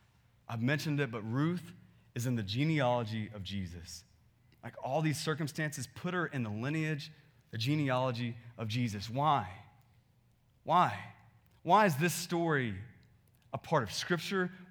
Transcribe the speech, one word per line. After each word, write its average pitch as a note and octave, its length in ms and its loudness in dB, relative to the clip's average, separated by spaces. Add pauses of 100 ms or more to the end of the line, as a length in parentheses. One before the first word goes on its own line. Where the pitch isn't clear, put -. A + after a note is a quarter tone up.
(460)
I've A#2 160 -6
mentioned D3 380 2
it, C3+ 100 0
but A2+ 120 -6
Ruth D3 500 0 (420)
is A#2+ 120 -2
in B2+ 100 0
the A2+ 60 0
genealogy A#2+ 880 0
of G#2 120 -10
Jesus. F2 600 -8 (580)
Like, A#2 180 -14
all C#3 220 0
these D#3 180 2
circumstances D3+ 680 -4
put F3+ 260 -6
her E3+ 120 2
in C3 180 -2
the G#2+ 60 -4
lineage, D3+ 600 -2 (400)
the A2 80 -6
genealogy B2+ 760 0 (200)
of A2+ 120 -4
Jesus. A2 420 -2
Why? C3+ 380 2 (1120)
Why? D#3 340 4 (680)
Why G3+ 220 8
is D3+ 100 4
this E3 180 2
story D3 640 0 (760)
a C3+ 60 -4
part D3 240 2
of G2 100 -4
Scripture? F3+ 600 -2 (180)